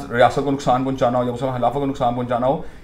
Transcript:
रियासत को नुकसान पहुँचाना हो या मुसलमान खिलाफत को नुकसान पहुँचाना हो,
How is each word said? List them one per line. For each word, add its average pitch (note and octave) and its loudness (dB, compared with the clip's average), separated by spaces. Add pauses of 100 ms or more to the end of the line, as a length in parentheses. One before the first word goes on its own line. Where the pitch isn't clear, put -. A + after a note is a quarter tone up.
(100)
रियासत A#2+ 4
को C#3 -2
नुकसान C3+ 0
पहुँचाना B2+ 0
हो B2 2
या B2 -2
मुसलमान B2+ -4
खिलाफत A#2+ 0
को C#3+ -2
नुकसान C3 0
पहुँचाना B2 -2
हो, D#3+ 0 (180)